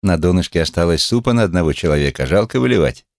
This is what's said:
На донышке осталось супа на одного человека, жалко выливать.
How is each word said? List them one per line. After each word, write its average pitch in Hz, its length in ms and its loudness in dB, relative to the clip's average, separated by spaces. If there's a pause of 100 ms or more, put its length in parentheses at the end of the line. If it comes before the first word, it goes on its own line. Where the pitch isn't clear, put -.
На 92 160 0
донышке 87 440 0
осталось 85 420 0
супа 117 300 -2
на 117 100 2
одного 85 300 0
человека, 73 520 -2
жалко 104 360 0
выливать. 98 440 0 (140)